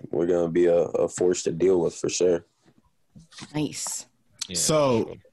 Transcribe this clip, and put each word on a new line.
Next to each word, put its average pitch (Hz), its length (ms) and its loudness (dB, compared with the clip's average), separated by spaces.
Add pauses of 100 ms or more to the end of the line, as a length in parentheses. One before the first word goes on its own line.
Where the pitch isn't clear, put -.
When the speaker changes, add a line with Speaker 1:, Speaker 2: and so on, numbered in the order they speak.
Speaker 1:
we're 85 180 -2
gonna 87 220 2
be 87 160 2
a, 85 100 4
a 85 320 0
force 90 360 0
to 80 80 -2
deal 90 300 2
with 80 140 -2
for - 140 -6
sure. 87 360 0 (1080)
Speaker 2:
Nice. - 540 -8 (420)
Speaker 3:
Yeah, 90 60 -8
Speaker 4:
So, 139 500 2
Speaker 3:
sure. - 100 -14 (180)